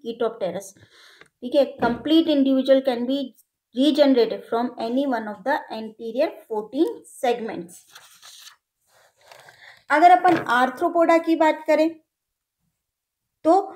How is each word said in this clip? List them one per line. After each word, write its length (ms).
Chaetopteris, 640
ठीक 120
है। 100
कंप्लीट 480
इंडिविजुअल 600
can 200
be 100
regenerated 720
from 200
any 220
one 220
of 160
the 120
anterior 560
fourteen 440
segments। 680
अगर 200
अपन 260
arthropoda 680
की 120
बात 300
करें 220
तो 120